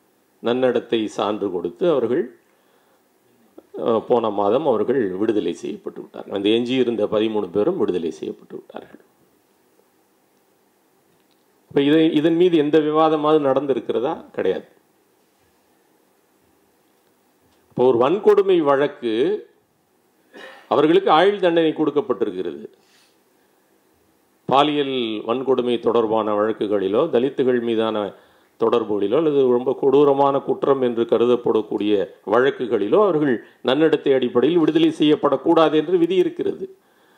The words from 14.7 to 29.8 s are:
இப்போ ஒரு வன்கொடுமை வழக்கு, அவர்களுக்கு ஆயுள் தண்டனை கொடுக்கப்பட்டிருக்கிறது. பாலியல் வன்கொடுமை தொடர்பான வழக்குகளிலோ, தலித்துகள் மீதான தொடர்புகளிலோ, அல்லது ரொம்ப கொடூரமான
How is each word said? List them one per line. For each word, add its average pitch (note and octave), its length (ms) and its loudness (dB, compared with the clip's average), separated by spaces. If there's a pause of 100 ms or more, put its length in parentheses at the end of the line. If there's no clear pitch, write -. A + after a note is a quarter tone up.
இப்போ - 180 -2
ஒரு B2 120 4
வன்கொடுமை G3 640 2
வழக்கு, C#3 540 0 (1500)
அவர்களுக்கு D#3 420 2
ஆயுள் F#3 300 2
தண்டனை E3 320 2
கொடுக்கப்பட்டிருக்கிறது. G2+ 920 -4 (1800)
பாலியல் C#3+ 480 0 (280)
வன்கொடுமை B2 560 -2
தொடர்பான A2 540 0
வழக்குகளிலோ, G#2 760 -2
தலித்துகள் B2+ 500 0
மீதான A2 520 -2 (480)
தொடர்புகளிலோ, G#2+ 560 0
அல்லது D3+ 240 0 (100)
ரொம்ப B2 240 0
கொடூரமான C#3 640 4